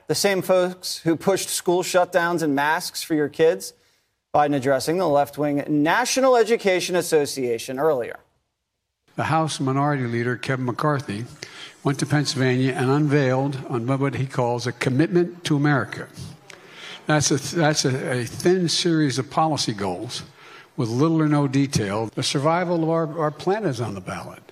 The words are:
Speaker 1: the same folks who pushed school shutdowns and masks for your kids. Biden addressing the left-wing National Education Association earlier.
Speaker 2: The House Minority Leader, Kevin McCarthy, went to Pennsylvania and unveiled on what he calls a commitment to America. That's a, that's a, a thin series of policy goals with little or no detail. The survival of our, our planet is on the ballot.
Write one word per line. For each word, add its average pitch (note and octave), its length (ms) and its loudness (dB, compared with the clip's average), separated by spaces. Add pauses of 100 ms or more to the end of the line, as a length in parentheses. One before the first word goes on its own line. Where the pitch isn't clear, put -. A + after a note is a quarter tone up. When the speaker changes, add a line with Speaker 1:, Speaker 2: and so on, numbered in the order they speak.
Speaker 1:
the D#3 80 -2
same F#3+ 260 2
folks F3+ 580 0
who E3 180 0
pushed F#3+ 320 0
school F3+ 340 0
shutdowns F3 580 2
and D3+ 140 0
masks D3+ 480 -2
for - 120 -4
your D3 140 0
kids. F3 440 0 (600)
Biden D3 220 2
addressing C#3 440 0
the F3+ 100 0
left-wing C#3+ 600 0
National A3 680 2
Education F#3+ 580 2
Association C3+ 840 0
earlier. C#3 400 0 (960)
Speaker 2:
The A#2 80 -2
House D#3 340 0
Minority C#3 460 0
Leader, A#2+ 320 -2
Kevin C3 300 -4
McCarthy, B2+ 580 -2 (580)
went C#3 160 0
to - 80 -2
Pennsylvania C3 680 0
and B2+ 160 0
unveiled C#3 680 2 (100)
on A#2 200 -4 (100)
what C3+ 160 -2
he B2 120 -2
calls A#2+ 420 -2
a A#2 40 -4
commitment E3+ 720 0
to D3+ 120 0
America. C#3+ 500 0 (1000)
That's D3+ 240 2
a, D3 260 -2
that's D#3 300 2
a, C3 340 -2
a A#2 60 -4
thin F3+ 420 2
series D3+ 500 0
of B2 120 -6
policy D#3 420 0
goals G2 520 -6 (520)
with A#2 140 -2
little D#3+ 320 2
or D3+ 40 4
no D3 220 2
detail. A2+ 680 0
The - 80 -4
survival E3 600 0
of D#3+ 80 0
our, E3 280 -2
our D#3 120 0
planet F#3+ 400 -2
is A#2+ 100 -6
on G#2+ 140 -6
the F#2+ 80 -10
ballot. - 500 -12